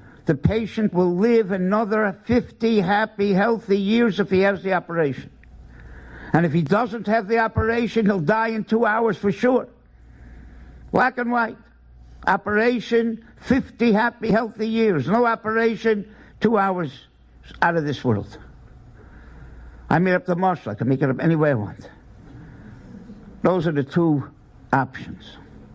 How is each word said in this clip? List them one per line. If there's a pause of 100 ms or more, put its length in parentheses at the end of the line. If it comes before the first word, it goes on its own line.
(260)
the
patient
will
live
another
fifty
happy,
healthy
years
if
he
has
the
operation. (1000)
And
if
he
doesn't
have
the
operation,
he'll
die
in
two
hours
for
sure. (1200)
Black
and
white. (680)
Operation, (120)
fifty
happy,
healthy
years.
No
operation, (340)
two
hours (540)
out
of
this
world. (1500)
I
made
up
the
mashal.
I
can
make
it
up
any
way
I
want. (1500)
Those
are
the
two (480)
options. (380)